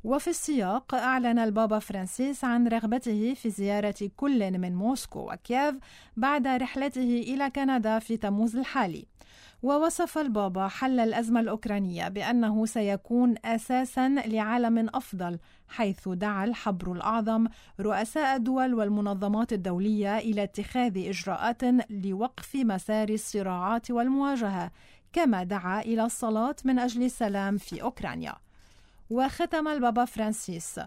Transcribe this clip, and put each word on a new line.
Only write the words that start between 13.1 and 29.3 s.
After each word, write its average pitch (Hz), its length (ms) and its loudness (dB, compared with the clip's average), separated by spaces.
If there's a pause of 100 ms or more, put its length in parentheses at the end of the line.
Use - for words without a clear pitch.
أساسا 254 640 0
لعالم 226 840 2
أفضل، 175 460 -4 (280)
حيث 196 420 -2
دعا 196 360 -2
الحبر 190 460 -2
الأعظم 220 560 0 (320)
رؤساء 226 560 0
الدول 262 380 0
والمنظمات 208 800 0
الدولية 196 640 0
إلى 214 260 0
اتخاذ 202 640 -2
إجراءات 196 540 -4 (280)
لوقف 202 680 -4
مسار 214 540 0
الصراعات 208 840 -2
والمواجهة، 240 800 0 (420)
كما 233 300 2
دعا 185 380 -2
إلى 226 240 0
الصلاة 233 500 0 (100)
من 254 140 4
أجل 240 240 0
السلام 202 540 0
في - 240 -8
أوكرانيا. - 520 -6 (760)
وختم 302 580 0